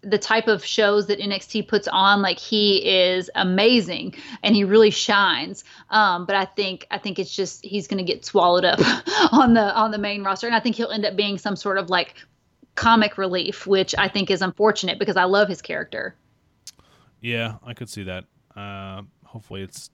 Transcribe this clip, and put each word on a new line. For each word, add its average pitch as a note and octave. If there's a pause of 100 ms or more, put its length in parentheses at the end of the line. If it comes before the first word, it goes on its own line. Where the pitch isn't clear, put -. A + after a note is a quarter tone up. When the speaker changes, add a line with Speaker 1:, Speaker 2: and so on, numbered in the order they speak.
Speaker 1:
the G3+
type A3
of G#3+
shows G#3
that G3+
N G3+
X G3
T G#3+
puts G3+
on, G3
like, F#3+
he G#3
is F#3
amazing F#3+ (280)
and G#3
he G#3
really G#3+
shines. F#3 (240)
Um, F#3
but G3
I G3
think, F#3+
I A3
think G3
it's F#3+
just, -
he's G3
gonna G3
get F3
swallowed F3+
up E3+
<laughs> F4
on B3
the, G#3
on A3
the G#3+
main G3+
roster. G3
And A#3+
I A3
think A3+
he'll A#3
end G#3+
up G3
being G3+
some G3
sort G3
of, F3
like, F3 (600)
comic A3
relief, F#3
which F#3+
I G3
think F#3+
is F3+
unfortunate F#3+
because G#3
I F#3
love G3
his F#3
character. - (1080)
Speaker 2:
Yeah, A#2 (100)
I A#2+
could A2+
see G#2
that. F#2 (300)
Uh, G2 (240)
hopefully G2
it's, -